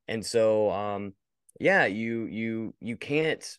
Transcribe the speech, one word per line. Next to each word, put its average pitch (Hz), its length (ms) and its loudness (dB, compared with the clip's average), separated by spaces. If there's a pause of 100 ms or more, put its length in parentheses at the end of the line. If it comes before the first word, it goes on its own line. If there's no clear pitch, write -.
And 110 180 -4
so, 110 460 4
um, 101 420 -4 (460)
yeah, 170 260 4
you, 113 400 -2
you, 113 540 -4
you 113 180 -8
can't 151 480 -2 (140)